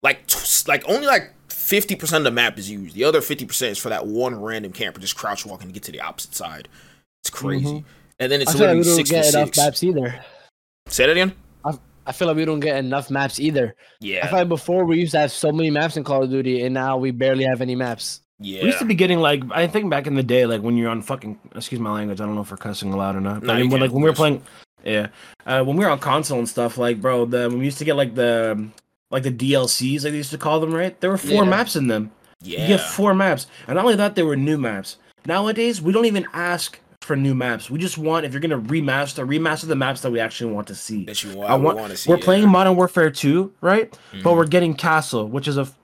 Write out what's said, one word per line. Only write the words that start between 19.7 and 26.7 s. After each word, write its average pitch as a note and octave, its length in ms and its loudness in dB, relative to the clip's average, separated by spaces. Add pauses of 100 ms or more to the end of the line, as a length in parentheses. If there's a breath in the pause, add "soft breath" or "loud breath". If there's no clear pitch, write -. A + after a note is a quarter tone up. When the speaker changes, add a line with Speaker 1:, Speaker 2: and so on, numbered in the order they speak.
Speaker 2:
back C#3+ 160 -2
in C#3+ 100 -2
the C3+ 80 2
day, B2 220 4
like, A2+ 160 -2
when A#2 140 0
you're A#2 140 0
on A2+ 120 -4
fucking, G#2+ 380 -10 (160)
excuse A#2 240 -10
my G#2+ 140 -4
language, G#2 260 -6
I G#2+ 60 -6
don't G#2 100 -4
know G#2+ 60 -4
if G2+ 100 -10
we're F#2+ 60 -14
cussing G2+ 340 -8
aloud G2 240 -2
or F#2+ 60 -4
not. G2+ 200 -4
Speaker 1:
No, A2+ 60 -6
Speaker 2:
But A2+ 100 2
Speaker 1:
you B2 60 4
Speaker 2:
when, B2+ 60 4
Speaker 1:
can't C3 140 2
Speaker 2:
like, B2+ 80 0
when C#3 120 0
we D#3+ 60 6
were - 20 2
Speaker 1:
curse. - 60 0
Speaker 2:
playing, D3+ 260 2 (400 loud breath)
yeah, G#2 240 -2 (380 loud breath)
uh, C3 180 2
when C#3 140 0
we G3+ 80 2
were F3 60 4
on C#3 80 0
console C#3+ 400 -2
and A#2 100 -4
stuff, A#2+ 280 -2